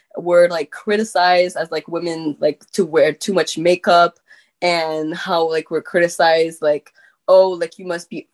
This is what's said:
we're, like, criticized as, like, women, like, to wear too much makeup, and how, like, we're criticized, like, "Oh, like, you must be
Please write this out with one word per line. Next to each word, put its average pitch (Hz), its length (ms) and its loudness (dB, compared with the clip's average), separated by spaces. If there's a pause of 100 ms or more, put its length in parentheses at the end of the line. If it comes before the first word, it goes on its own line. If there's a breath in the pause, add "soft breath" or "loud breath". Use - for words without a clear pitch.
(180 soft breath)
we're, 175 300 4
like, 165 240 -4
criticized 180 840 0
as, 165 140 -6
like, 156 160 -6
women, 165 520 -6
like, 147 320 -2
to 196 140 0
wear 151 280 2
too 196 200 -6
much 165 240 -2
makeup, 175 600 2 (420 soft breath)
and 160 540 -2
how, 170 340 -2
like, 160 220 -6
we're 160 100 -4
criticized, 165 800 0
like, 147 300 -2 (380 soft breath)
"Oh, 190 220 6
like, 170 280 -8
you 190 80 -16
must 170 220 -8
be - 240 -14